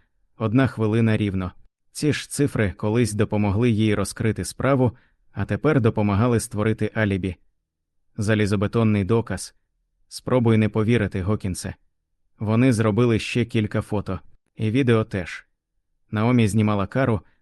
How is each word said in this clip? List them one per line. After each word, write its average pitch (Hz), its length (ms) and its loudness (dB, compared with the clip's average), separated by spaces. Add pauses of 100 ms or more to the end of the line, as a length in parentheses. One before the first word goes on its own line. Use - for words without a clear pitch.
(380)
одна 113 300 2
хвилина 110 500 0
рівно. 95 340 -4 (400)
Ці 147 220 -2
ж - 160 -10
цифри 117 420 -2
колись 110 420 -2
допомогли 104 560 0
їй 107 260 0
розкрити 98 500 -4
справу, 127 460 0 (400)
а 101 140 -6
тепер 143 360 0
допомагали 107 580 2
створити 104 560 -4
алібі. 98 400 -2 (840)
Залізобетонний 104 840 0
доказ. 104 520 -4 (520)
Спробуй 113 500 0
не 107 120 2
повірити, 107 520 0
Гокінсе. 92 540 -4 (640)
Вони 117 340 2
зробили 110 460 2
ще 120 260 -2
кілька 107 360 -2
фото. 98 380 -6 (360)
І 110 160 -2
відео 117 320 2
теж. 92 420 -8 (680)
Наомі 113 360 2
знімала 104 400 0
Кару, 123 340 0 (200)